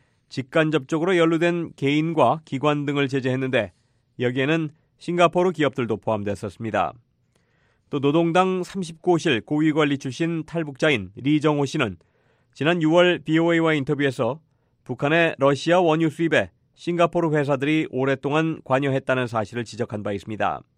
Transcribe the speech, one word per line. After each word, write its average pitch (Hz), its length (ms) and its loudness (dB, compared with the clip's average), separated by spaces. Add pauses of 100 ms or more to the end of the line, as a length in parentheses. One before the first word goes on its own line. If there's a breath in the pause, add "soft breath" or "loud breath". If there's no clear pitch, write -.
(300)
직간접적으로 156 880 0
연루된 165 580 0
개인과 151 720 2
기관 147 400 -2
등을 143 220 0
제재했는데 131 640 -2 (480)
여기에는 135 500 0 (300)
싱가포르 175 520 2
기업들도 131 460 -2
포함됐었습니다. 101 960 -4 (960)
또 143 120 -4
노동당 170 600 2
삼십구 170 500 -4
호실 151 280 0
고위관리 151 560 0
출신 160 480 -6
탈북자인 147 680 -2
리정호 143 500 2
씨는 127 320 -4 (560)
지난 170 280 0
유월 175 380 4
비오에이와 165 560 2
인터뷰에서 139 680 -2 (420)
북한의 156 540 0
러시아 143 420 2
원유 165 300 2
수입에 147 420 0 (240)
싱가포르 170 640 0
회사들이 147 540 0
오랫동안 139 720 -2
관여했다는 131 640 0
사실을 113 360 -6
지적한 107 400 -8
바 104 80 -6
있습니다. 98 500 -4 (160)